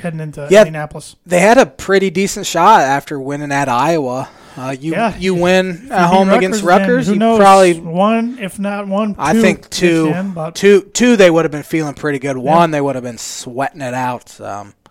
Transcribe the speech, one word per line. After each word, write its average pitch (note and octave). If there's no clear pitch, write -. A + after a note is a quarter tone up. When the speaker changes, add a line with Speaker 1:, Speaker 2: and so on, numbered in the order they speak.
Speaker 1:
heading E3
into D3+
Speaker 2:
Yeah, G3+
Speaker 1:
Indianapolis. D#3
Speaker 2:
they F3
had G#3+
a A#3+
pretty F#3+
decent G3
shot F#3
after C#3
winning C#3+
at C#3
Iowa. C3
Uh, C3+
you, D#3
Speaker 1:
Yeah. G#3
Speaker 2:
you F#3
win F#3
Speaker 1:
If F3
you C4+
Speaker 2:
at G3+
Speaker 1:
beat F#3+
Speaker 2:
home F#3+
against G3+
Speaker 1:
Rutgers, -
then E3+
Speaker 2:
Rutgers, F3
Speaker 1:
who G3
Speaker 2:
you G3+
Speaker 1:
knows? A3+
Speaker 2:
probably F#3+
Speaker 1:
One, A3
if F#3+
not G3+
one, G3+
Speaker 2:
I D3
Speaker 1:
two A3+
Speaker 2:
think G3+
Speaker 1:
gets -
Speaker 2:
two, E3
Speaker 1:
you D#3+
in, G3
but E3
Speaker 2:
two, G3
two, A#3+
they F#3
would E3
have D3
been D3
feeling D#3
pretty C#3+
good. C3+
Speaker 1:
Yeah. B2+
Speaker 2:
One, E3
they D3
would C#3
have B2
been A#2+
sweating C3+
it B2
out. B2
Um, G2+